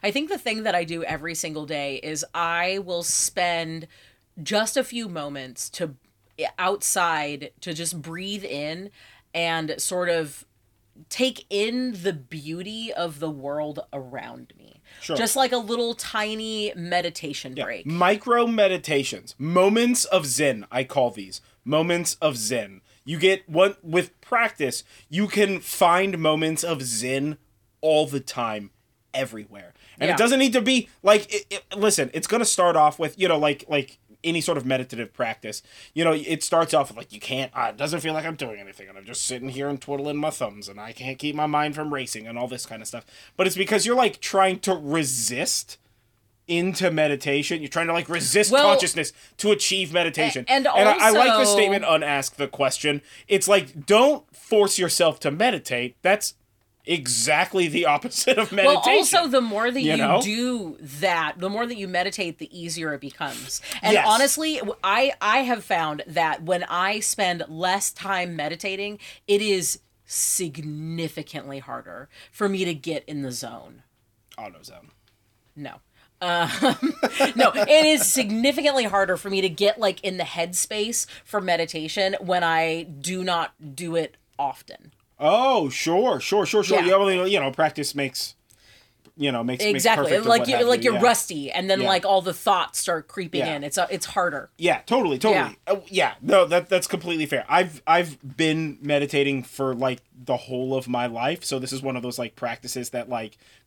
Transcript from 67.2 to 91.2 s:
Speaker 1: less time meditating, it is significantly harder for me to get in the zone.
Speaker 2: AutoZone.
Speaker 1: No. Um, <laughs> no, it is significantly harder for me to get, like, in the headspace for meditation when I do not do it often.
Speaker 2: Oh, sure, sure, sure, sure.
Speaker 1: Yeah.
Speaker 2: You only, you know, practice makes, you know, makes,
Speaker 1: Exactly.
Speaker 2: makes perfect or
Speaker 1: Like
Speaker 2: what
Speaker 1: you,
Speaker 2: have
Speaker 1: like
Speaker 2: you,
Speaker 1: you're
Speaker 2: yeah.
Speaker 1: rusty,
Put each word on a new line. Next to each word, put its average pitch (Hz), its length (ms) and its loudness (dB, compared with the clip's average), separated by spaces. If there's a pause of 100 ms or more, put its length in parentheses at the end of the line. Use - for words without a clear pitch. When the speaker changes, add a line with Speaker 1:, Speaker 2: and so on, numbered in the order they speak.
Speaker 1:
less 180 420 -2
time 180 460 -4
meditating, 190 640 -6 (260)
it 202 160 2
is 185 380 0 (760)
significantly 156 1040 -8
harder 123 500 -14 (220)
for 208 180 -2
me 190 160 0
to 175 100 -2
get 151 320 -6
in 147 160 -8
the 131 100 -6
zone. - 500 -14 (560)
Speaker 2:
AutoZone. 95 520 -18 (640)
Speaker 1:
No. 147 220 -14 (440)
Um, 175 380 0
<laughs> 269 800 0
no, 240 180 6
it 302 320 6
is 311 240 4
significantly 262 720 2
harder 196 320 2
for 202 140 -10
me 190 100 2
to 190 80 2
get, 196 300 2
like, 202 240 0
in 185 140 -4
the 175 80 -4
headspace 208 800 -4 (180)
for 208 160 -4
meditation 170 800 -2
when 180 220 0
I 165 420 0
do 170 400 -8
not 175 280 -2 (220)
do 165 220 -6
it 160 200 -2 (220)
often. - 540 -8 (260)
Speaker 2:
Oh, 202 500 4
sure, 170 520 2
sure, 196 260 0
sure, 214 160 4
sure. 190 180 4
Speaker 1:
Yeah. 170 60 2
Speaker 2:
You 185 80 6
only, 196 380 4
you 196 80 4
know, 135 100 0
practice 151 440 -2
makes, 139 400 -4 (840)
you 143 160 0
know, 120 100 -2
makes, 127 220 -2
Speaker 1:
Exactly. 208 400 4
Speaker 2:
makes - 60 0
perfect 220 160 2
or - 20 2
Speaker 1:
Like 233 120 6
Speaker 2:
what 240 100 0
Speaker 1:
you, 247 60 2
Speaker 2:
have 240 100 4
Speaker 1:
like 240 180 2
Speaker 2:
you, 240 80 4
Speaker 1:
you're 190 80 0
Speaker 2:
yeah. 226 60 6
Speaker 1:
rusty, 160 440 0